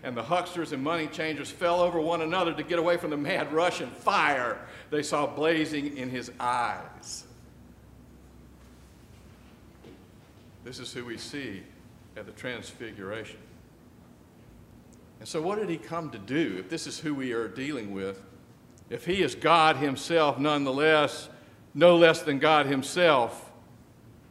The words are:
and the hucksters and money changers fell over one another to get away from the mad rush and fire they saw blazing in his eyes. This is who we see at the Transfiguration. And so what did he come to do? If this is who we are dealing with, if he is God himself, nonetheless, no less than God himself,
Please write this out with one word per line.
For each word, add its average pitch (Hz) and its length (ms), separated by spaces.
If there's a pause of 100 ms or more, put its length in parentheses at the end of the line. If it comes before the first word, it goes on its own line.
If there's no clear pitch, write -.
and 123 140
the 113 60
hucksters 170 500
and 131 100
money 160 220
changers 151 460
fell 175 300
over 170 200
one 165 200
another 170 340
to 151 80
get 170 160
away 170 180
from 170 140
the 147 60
mad 147 360
rush 170 260
and 127 120
fire 143 680 (300)
they 151 140
saw 147 240
blazing 147 680
in 127 120
his 120 300
eyes. 120 880 (3500)
This 123 160
is 120 120
who 123 140
we 113 120
see 113 440 (560)
at 104 80
the 107 60
Transfiguration. 110 1040 (1800)
And 110 80
so 156 160
what 202 160
did 196 100
he 165 80
come 165 320
to 117 80
do? 113 400
If 92 120
this 160 180
is - 120
who 151 140
we 131 200
are 117 140
dealing 120 460
with, 98 260 (720)
if - 160
he 185 160
is 139 140
God 160 400
himself, 143 640
nonetheless, 147 880 (460)
no 170 220
less 165 260
than 143 160
God 151 260
himself, 139 840 (800)